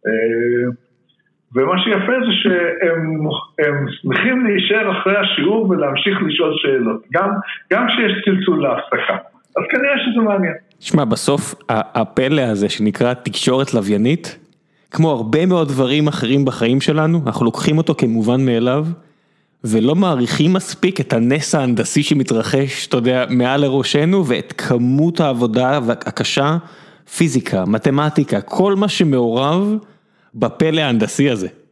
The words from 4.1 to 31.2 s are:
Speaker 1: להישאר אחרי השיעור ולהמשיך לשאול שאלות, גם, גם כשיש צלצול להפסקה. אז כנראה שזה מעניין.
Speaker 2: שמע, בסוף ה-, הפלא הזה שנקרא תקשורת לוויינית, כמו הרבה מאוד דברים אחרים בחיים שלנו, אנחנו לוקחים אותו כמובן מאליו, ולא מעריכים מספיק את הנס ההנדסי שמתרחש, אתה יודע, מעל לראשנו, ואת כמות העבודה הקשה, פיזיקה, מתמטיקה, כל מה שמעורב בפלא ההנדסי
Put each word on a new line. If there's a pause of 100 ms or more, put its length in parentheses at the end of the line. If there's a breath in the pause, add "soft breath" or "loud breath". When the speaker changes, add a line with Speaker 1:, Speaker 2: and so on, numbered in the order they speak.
Speaker 1:
להישאר
אחרי
השיעור
ולהמשיך
לשאול
שאלות, (100)
גם, (420 loud breath)
גם
כשיש (120)
צלצול
להפסקה. (400)
אז
כנראה
שזה
מעניין. (260)
Speaker 2:
שמע,
בסוף (140)
ה-,
הפלא
הזה
שנקרא
תקשורת
לוויינית, (520)
כמו
הרבה
מאוד
דברים
אחרים
בחיים
שלנו,
אנחנו
לוקחים
אותו
כמובן
מאליו, (760 soft breath)
ולא
מעריכים
מספיק
את
הנס
ההנדסי
שמתרחש,
אתה
יודע,
מעל
לראשנו,
ואת
כמות
העבודה (280)
הקשה, (600 loud breath)
פיזיקה,
מתמטיקה,
כל
מה
שמעורב (560 soft breath)
בפלא
ההנדסי